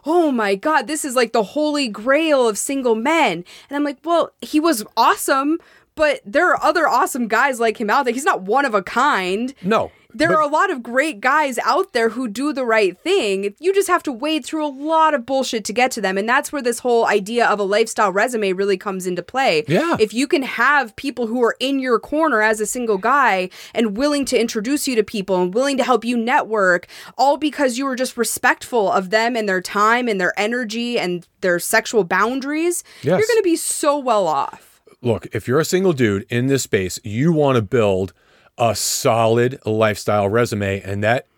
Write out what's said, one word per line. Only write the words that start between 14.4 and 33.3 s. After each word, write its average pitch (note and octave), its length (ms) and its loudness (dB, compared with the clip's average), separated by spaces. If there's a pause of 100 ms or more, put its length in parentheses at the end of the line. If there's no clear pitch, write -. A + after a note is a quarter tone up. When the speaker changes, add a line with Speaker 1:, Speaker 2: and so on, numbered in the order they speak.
Speaker 1:
through D#4 220 -6
a D4 60 -6
lot D#4 420 0
of A#3+ 120 -2
bullshit B3+ 400 -2
to A3 80 -8
get B3 180 2
to - 80 -8
them. F#3+ 180 -2
And G3+ 100 -2
that's C#4 240 0
where C#4+ 100 -4
this A#3+ 180 -2
whole A#3 260 2
idea G#3+ 400 2
of G3 140 2
a - 20 0
lifestyle G#3 500 0
resume G#3+ 400 0
really G3 260 0
comes F#3+ 280 -6
into F3+ 160 -4
play. G3+ 460 0
Speaker 2:
Yeah. C#4 320 2
Speaker 1:
If G#3+ 140 0
you C4 120 0
can D#4 180 2
have B3+ 520 0
people B3+ 320 -6
who A#3+ 160 -2
are A3 160 2
in C4+ 180 0
your B3+ 200 0
corner D4 440 0
as A3 180 2
a G#3+ 60 -4
single A3 320 -2
guy A3 500 2 (260)
and G#3+ 220 0
willing C#4+ 300 0
to B3 140 2
introduce A#3 480 -2
you B3+ 80 -2
to G#3+ 80 4
people F#3+ 380 -2
and F3+ 120 -2
willing C4+ 220 0
to B3+ 80 0
help A#3 220 2
you B3 100 -2
network, G#3+ 720 0 (320)
all C#4 200 4
because C#4 400 -2
you C#4 80 -2
were C4 100 -4
just B3 200 -4
respectful A#3 720 0
of F#3 200 0
them A3+ 260 0
and A3 120 -2
their F#3 140 0
time A3+ 460 2
and G#3 120 -2
their F3+ 180 0
energy A#3 600 -4
and F3 280 -4 (160)
their F3 160 2
sexual A3 460 0
boundaries, C4+ 800 -2 (200)
Speaker 2:
Yes. D#3+ 160 2
Speaker 1:
you're A4 100 2
gonna A4+ 140 2